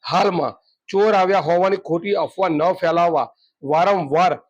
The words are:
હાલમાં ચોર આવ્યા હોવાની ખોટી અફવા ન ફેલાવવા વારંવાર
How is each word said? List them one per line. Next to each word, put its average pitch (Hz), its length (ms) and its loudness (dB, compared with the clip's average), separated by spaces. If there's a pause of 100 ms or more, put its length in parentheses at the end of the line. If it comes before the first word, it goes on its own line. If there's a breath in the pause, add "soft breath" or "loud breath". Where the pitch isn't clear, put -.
હાલમાં 175 540 -2 (320)
ચોર 208 260 2
આવ્યા 190 260 2
હોવાની 185 460 0
ખોટી 170 280 -2
અફવા 180 340 -2
ન 151 120 0 (120)
ફેલાવવા 170 540 0 (360)
વારંવાર 165 680 0 (160)